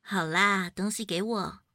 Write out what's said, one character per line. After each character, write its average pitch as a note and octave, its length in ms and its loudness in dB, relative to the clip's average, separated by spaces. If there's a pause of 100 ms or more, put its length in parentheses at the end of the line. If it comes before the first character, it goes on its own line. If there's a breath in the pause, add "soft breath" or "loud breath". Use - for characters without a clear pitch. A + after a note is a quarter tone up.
好 F#3 240 -2
啦， F#3 460 2
东 G3 180 -2
西 G#3+ 160 -4
给 F3 160 -2
我 G#3+ 420 -4 (120)